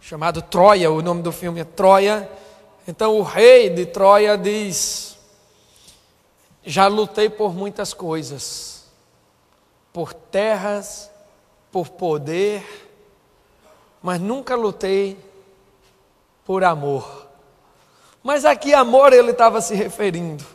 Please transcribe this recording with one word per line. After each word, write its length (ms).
chamado 420
Troia, 480
o 120
nome 200
do 100
filme 280
é 40
Troia. 640
Então 320
o 40
rei 460
de 180
Troia 520
diz: 800
Já 220
lutei 420
por 260
muitas 380
coisas, 760
por 220
terras, 960
por 160
poder, 1000
mas 180
nunca 340
lutei 640
por 200
amor. 640
Mas 220
a 100
que 200
amor 380
ele 180
estava 300
se 140
referindo? 680